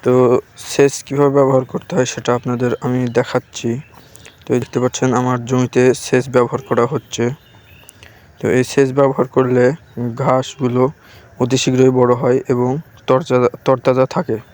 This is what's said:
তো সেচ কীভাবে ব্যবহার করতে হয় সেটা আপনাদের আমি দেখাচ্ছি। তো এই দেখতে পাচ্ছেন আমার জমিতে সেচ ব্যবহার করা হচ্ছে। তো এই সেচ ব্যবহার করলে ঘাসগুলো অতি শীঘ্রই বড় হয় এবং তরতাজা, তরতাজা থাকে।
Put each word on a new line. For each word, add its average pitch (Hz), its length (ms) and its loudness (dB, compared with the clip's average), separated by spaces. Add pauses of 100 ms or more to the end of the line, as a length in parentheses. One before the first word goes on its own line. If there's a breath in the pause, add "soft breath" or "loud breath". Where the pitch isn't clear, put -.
তো 127 100 2 (560)
সেচ 143 240 2 (120)
কীভাবে 139 320 0
ব্যবহার 131 280 2
করতে - 300 -12
হয় 127 180 0
সেটা - 260 -4
আপনাদের 123 320 -4 (140)
আমি 127 160 -2 (160)
দেখাচ্ছি। - 520 -4 (760 loud breath)
তো - 120 -20
এই 123 80 0
দেখতে - 200 -8
পাচ্ছেন 127 300 -2
আমার 127 240 0 (120)
জমিতে 127 340 0 (220)
সেচ 127 200 0 (100)
ব্যবহার 123 340 2
করা 120 240 2
হচ্ছে। 117 300 -6 (1160 loud breath)
তো - 60 -10 (120)
এই 127 140 2
সেচ 135 180 2 (100)
ব্যবহার 135 360 0
করলে 127 280 2 (600)
ঘাসগুলো 127 600 -2 (580 loud breath)
অতি 127 220 0
শীঘ্রই 131 360 4
বড় 123 220 4
হয় 131 160 2 (160)
এবং 123 180 -2 (360)
তরতাজা, 127 420 2 (160)
তরতাজা 131 400 2 (100)
থাকে। 131 220 -4 (160)